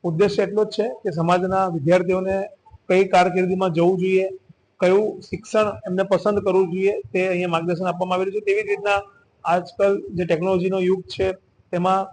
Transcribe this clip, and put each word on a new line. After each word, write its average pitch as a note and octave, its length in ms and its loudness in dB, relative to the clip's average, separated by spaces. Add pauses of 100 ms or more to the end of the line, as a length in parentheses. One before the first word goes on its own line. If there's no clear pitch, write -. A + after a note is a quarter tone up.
ઉદ્દેશ્ય F#3+ 400 2
એટલો G3+ 200 0
જ G3+ 40 0
છે G#3+ 220 -4
કે G#3+ 220 -6
સમાજના F3+ 560 0
વિદ્યાર્થીઓને F#3 800 0 (420)
કઈ F#3 160 4
કારકિર્દીમાં F#3 680 2
જવું F3 240 2
જોઈએ, F#3 320 0 (500)
કયું G3 420 2
શિક્ષણ G#3+ 500 -2 (160)
એમને F#3 160 -2
પસંદ G3+ 360 0
કરવું F#3+ 320 2
જોઈએ, F#3+ 300 0 (120)
તે F#3 140 0
અહીંયા F3+ 220 -2
માર્ગદર્શન E3+ 360 -2
આપવામાં F3+ 320 -2
આવેલું F#3+ 160 -2
છે. G#3+ 60 -2
તેવી G#3 240 -2
જ - 60 -6
રીતના G3+ 320 0 (420)
આજકાલ F#3+ 580 0 (120)
જે F3 120 -2
ટેકનોલોજીનો F3+ 540 0
યુગ F#3 220 0
છે F#3+ 300 -4 (400)
તેમાં F#3 420 0